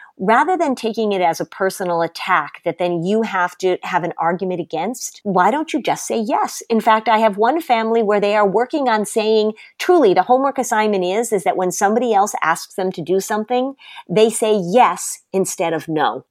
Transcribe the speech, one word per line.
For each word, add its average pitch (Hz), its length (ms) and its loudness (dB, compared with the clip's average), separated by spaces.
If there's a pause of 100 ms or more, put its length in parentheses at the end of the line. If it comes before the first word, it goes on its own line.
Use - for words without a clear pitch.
(180)
rather 262 380 2
than 302 180 0
taking 220 380 -2
it 190 80 -2
as 165 180 0
a 165 60 -4
personal 180 560 -4
attack 165 640 -2
that 170 140 -4
then 175 240 -2
you 202 180 0
have 185 380 -4
to 180 240 0
have 180 200 -2
an 165 140 -6
argument 175 460 -2
against, 160 600 -8
why 185 260 2
don't 311 240 -4
you 285 80 -2
just - 240 -2
say 226 120 -2
yes? 247 520 -4
In 226 100 2
fact, 220 260 2
I 220 120 4
have 214 180 2
one 240 240 2
family 226 420 0
where 208 160 2
they 202 160 2
are 214 140 4
working 247 400 0
on 214 160 0
saying, 214 480 0 (260)
"Truly, 285 360 4
the 170 80 4
homework 269 340 2
assignment 214 480 0
is, 214 300 -2
is 180 100 -2
that 180 140 0
when 185 120 0
somebody 220 440 0
else 202 260 2
asks - 360 -2
them 190 160 -2
to 180 100 -8
do 180 180 0
something, 247 540 -4 (340)
they 214 220 4
say 214 280 0
yes 185 600 0 (140)
instead 175 400 -2
of 151 120 -6
no." 139 440 -2